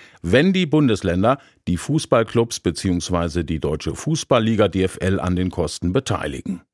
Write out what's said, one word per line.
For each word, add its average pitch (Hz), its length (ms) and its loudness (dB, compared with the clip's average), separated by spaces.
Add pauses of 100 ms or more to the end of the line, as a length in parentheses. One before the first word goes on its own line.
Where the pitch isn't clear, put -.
(240)
wenn 131 280 4
die 180 140 2
Bundesländer 113 720 2 (300)
die 90 100 0
Fußballclubs 117 840 0
beziehungsweise 87 880 -2
die 78 140 -4
Deutsche 78 340 -4
Fußballliga 113 760 0
D 92 140 -2
F 92 180 0
L 95 200 0
an 90 160 -2
den 90 160 0
Kosten 87 420 -2
beteiligen. 85 680 -4 (120)